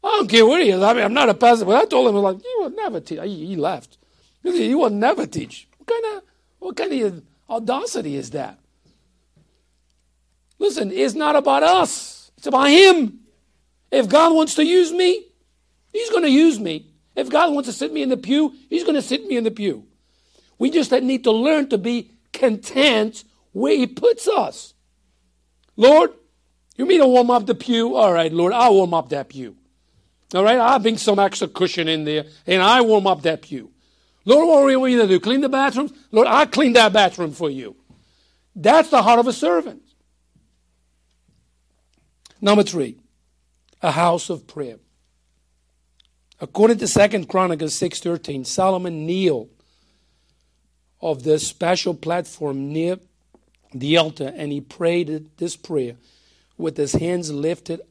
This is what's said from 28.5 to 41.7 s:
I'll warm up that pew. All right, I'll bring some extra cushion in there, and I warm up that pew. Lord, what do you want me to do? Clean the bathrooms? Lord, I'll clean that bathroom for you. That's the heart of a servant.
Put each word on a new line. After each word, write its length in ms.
I'll 200
warm 200
up 160
that 180
pew. 300
All 120
right, 120
I'll 220
bring 180
some 220
extra 300
cushion 400
in 160
there, 180
and 140
I 180
warm 260
up 180
that 180
pew. 280
Lord, 240
what 180
do 60
you 80
want 140
me 40
to 80
do? 140
Clean 220
the 80
bathrooms? 420
Lord, 180
I'll 200
clean 260
that 200
bathroom 400
for 160
you. 260
That's 340
the 140
heart 160
of 80
a 60
servant. 480